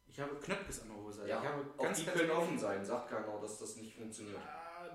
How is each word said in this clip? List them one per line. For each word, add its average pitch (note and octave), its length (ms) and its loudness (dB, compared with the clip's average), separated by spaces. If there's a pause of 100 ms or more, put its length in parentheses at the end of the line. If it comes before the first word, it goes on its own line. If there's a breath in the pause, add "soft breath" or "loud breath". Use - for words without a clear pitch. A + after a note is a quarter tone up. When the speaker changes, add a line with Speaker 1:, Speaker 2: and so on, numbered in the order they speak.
Speaker 1:
Ich - 120 -10
habe C#3+ 160 0
Knöpkes F#3 460 -2
an A2 80 -10
der G#2 80 -8
Hose. G#2 300 -6
Speaker 2:
Ja, A2 140 4
Speaker 1:
Ich C#3 60 2
habe C#3+ 180 0 (120)
Speaker 2:
auch C#3 60 2
Speaker 1:
ganz, E3+ 160 4
Speaker 2:
die D#3+ 60 2
Speaker 1:
ganz F3+ 120 4
Speaker 2:
können D#3+ 140 8
Speaker 1:
viele D#3+ 100 8
Speaker 2:
offen D3+ 180 4
sein. G2+ 260 2
Sagt A#2+ 240 0
keiner, G#2+ 320 -2
dass - 180 -4
das G#2+ 180 -6
nicht A2 180 -10
funktioniert. A2 420 -6
Speaker 1:
Ah, E3+ 580 -8